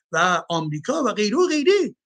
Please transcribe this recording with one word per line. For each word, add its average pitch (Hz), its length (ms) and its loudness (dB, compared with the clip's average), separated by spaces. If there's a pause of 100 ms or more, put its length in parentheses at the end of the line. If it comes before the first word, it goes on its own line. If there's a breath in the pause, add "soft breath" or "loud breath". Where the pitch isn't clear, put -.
(120)
و 170 360 0
آمریکا 165 560 -4
و 214 80 0
غیره 208 240 -2
و 359 100 4
غیره، 302 480 2 (120)